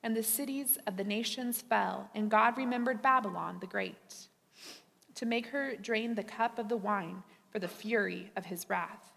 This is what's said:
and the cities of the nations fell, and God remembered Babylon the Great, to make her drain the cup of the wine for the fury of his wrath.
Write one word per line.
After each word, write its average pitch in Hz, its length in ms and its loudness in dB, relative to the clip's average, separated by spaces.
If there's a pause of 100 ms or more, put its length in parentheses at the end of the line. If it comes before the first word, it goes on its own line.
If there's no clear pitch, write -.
and 226 140 0
the 220 60 0
cities 269 640 0
of 190 100 -2
the 196 80 0
nations 233 580 -2
fell, 196 520 0
and 214 160 0
God 220 260 8
remembered 247 440 0
Babylon 180 600 2
the 185 60 -10
Great, - 600 -6 (880)
to 240 120 -4
make 233 220 0
her 269 280 -2
drain 226 380 0
the 226 100 -2
cup 233 340 0
of 214 100 -2
the 240 80 2
wine 190 460 -2 (280)
for 220 80 -4
the 180 100 -4
fury 196 680 0
of 180 120 -6
his 170 220 -8
wrath. 185 480 -4